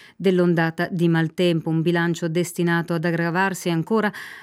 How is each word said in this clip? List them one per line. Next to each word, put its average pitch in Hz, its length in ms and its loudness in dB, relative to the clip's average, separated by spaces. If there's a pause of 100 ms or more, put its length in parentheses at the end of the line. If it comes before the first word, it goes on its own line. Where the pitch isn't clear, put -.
(160)
dell'ondata 175 760 2
di 175 180 0
maltempo, 165 600 0
un 160 140 0
bilancio 170 440 0
destinato 170 680 0
ad 165 100 -2
aggravarsi 175 640 -2
ancora 185 420 0 (320)